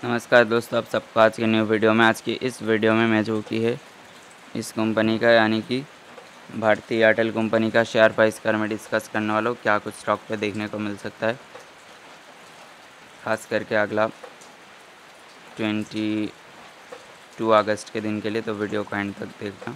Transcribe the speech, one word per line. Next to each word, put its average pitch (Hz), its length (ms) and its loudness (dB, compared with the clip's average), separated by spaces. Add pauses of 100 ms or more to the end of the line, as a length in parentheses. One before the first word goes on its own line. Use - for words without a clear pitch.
नमस्कार 120 400 4
दोस्तों, 117 340 0
आप 113 80 -2
सबको - 340 -4
आज 110 180 6
के 117 80 -2
new 110 200 2
video 110 280 2
में, 113 120 6
आज 113 160 2
की 113 200 -6
इस 127 200 -6
video 110 320 2
में 113 140 2
मैं 110 160 2
जो 107 180 -4
कि 110 180 -6
है 117 180 -2 (760)
इस 113 160 -8
company 110 480 0
का 117 120 2
यानी 110 300 4
कि 127 220 -6 (720)
भारतीय 110 440 0
Airtel 110 320 4
company 110 400 0
का 113 120 2
share 110 280 4
price 110 280 2
का 113 120 -2
मैं 107 180 0
discuss 110 440 -6
करने 107 200 -2
वाला 107 160 0
हूँ, 120 140 -4
क्या 104 140 2
कुछ 104 160 -6
stock 104 260 -2 (100)
पे 110 80 -4
देखने 104 300 -4
को 104 120 -8
मिल 101 180 -6
सकता - 300 -6
है, 123 120 -4 (1800)
ख़ास 110 220 -4
करके 107 300 -4
अगला 107 320 0 (1500)
ट्वेंटी 107 760 -4 (1040)
टू 113 140 -2
अगस्त 104 380 2
के 110 120 -8
दिन 107 200 -4
के 107 80 -4
लिए। 110 120 -4
तो 110 120 -6
video 104 300 -4
को - 120 -8
end 101 200 -4
तक 104 100 -10 (140)
देखना। 107 360 -12